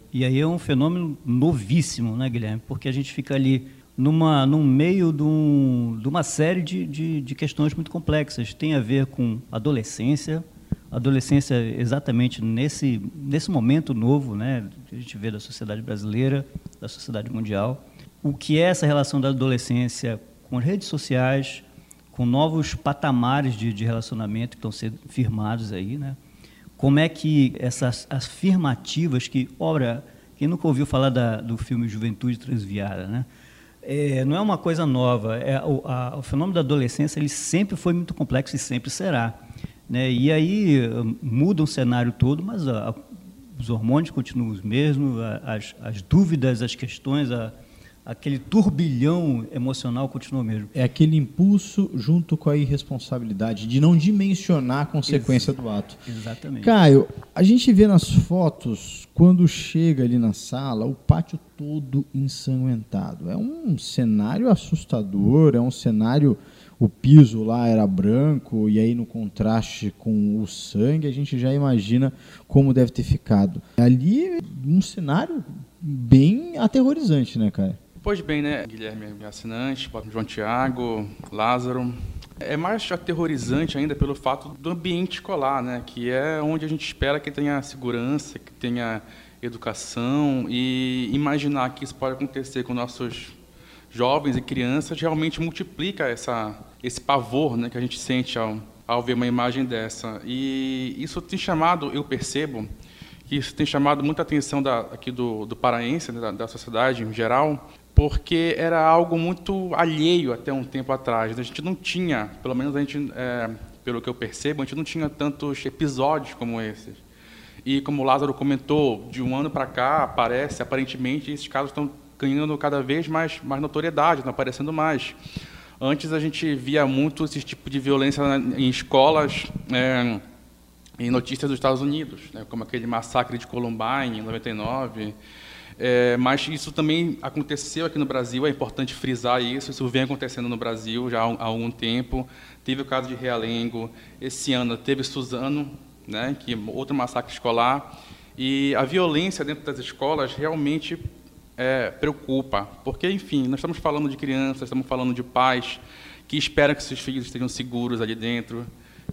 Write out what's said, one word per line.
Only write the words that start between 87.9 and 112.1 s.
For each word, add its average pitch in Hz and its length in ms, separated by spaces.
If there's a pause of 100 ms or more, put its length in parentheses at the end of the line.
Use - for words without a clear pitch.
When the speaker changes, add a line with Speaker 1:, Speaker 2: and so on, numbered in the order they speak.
Speaker 3:
que - 140
tenha 117 460 (400)
educação, 120 1080
e 127 640
imaginar 143 640
que - 80
isso 127 100
pode 131 200
acontecer 131 500
com 123 100
nossos 123 600 (540)
jovens 131 480
e 127 40
crianças 131 600
realmente 156 400
multiplica 165 680
essa, 113 500 (240)
esse 123 180
pavor, 131 560
né, 120 140
que 120 80
a - 20
gente 123 200
sente 127 360
ao, 110 220 (260)
ao 120 160
ver 120 140
uma 120 140
imagem 123 360
dessa. 113 600
E 131 760
isso 160 240
tem 190 160
chamado, 165 560
eu 143 80
percebo, 131 680 (580)
que 143 100
isso - 180
tem 151 100
chamado 143 380
muita 151 200
atenção 147 380
da, 131 200
aqui 120 320
do, 117 340
do 113 80
paraense, 123 560
né, 117 100
da, 110 120
da 110 160
sociedade 120 560
em 110 80
geral, 127 580 (240)
porque 165 640
era 165 260
algo 165 360
muito 180 560
alheio 160 580
até 117 180
um 135 140
tempo 131 280
atrás. 113 460
A 127 40
gente - 180
não 180 140
tinha, 160 560 (120)